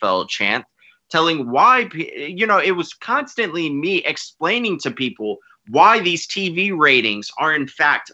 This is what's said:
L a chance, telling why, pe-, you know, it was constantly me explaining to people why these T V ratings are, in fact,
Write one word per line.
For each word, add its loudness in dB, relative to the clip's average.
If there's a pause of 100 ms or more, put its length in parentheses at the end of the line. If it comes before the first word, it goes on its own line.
L 2
a -6
chance, -2 (440)
telling 0
why, 6
pe-, -10
you -2
know, 4
it 2
was -4
constantly -4
me -2
explaining -2
to -4
people -6 (320)
why 6
these -4
T -4
V -2
ratings 2
are, 0
in -2
fact, -2